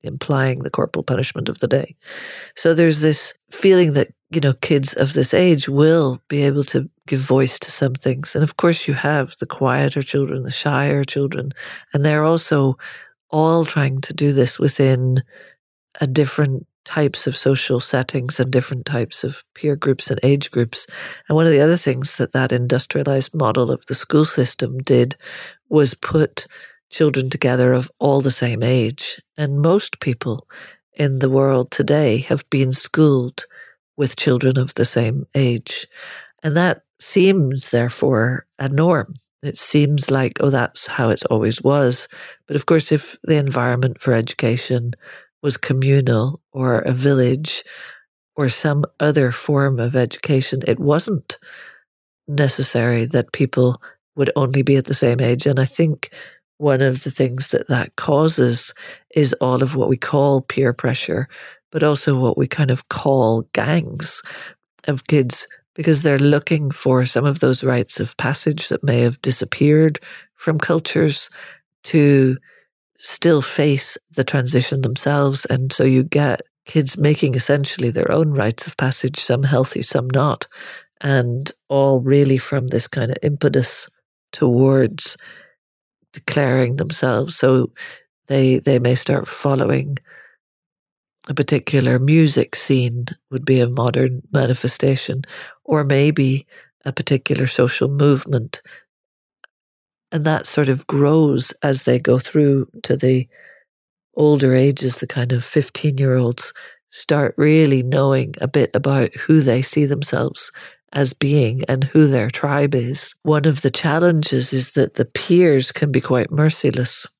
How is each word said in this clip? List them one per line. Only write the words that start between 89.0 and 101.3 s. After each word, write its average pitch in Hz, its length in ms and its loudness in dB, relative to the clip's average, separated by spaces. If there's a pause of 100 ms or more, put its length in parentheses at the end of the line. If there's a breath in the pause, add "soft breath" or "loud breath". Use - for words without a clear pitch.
following 139 720 -2 (1300 loud breath)
a 143 60 -4
particular 131 640 2
music 147 560 4
scene 123 500 -2 (240)
would 131 160 -6
be 131 140 4
a 120 100 2
modern 127 640 0
manifestation, 131 880 0 (440 loud breath)
or 151 180 0
maybe 139 640 2 (380 soft breath)
a 139 60 -4
particular 131 540 -2
social 127 440 0
movement. 143 720 0 (1500 loud breath)
And 156 140 -2
that 156 240 0
sort 139 220 0
of 131 180 -2
grows 143 640 2 (100)